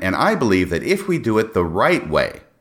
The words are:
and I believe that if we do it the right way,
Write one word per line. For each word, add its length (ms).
and 140
I 180
believe 380
that 100
if 260
we 120
do 180
it 160
the 100
right 460
way, 320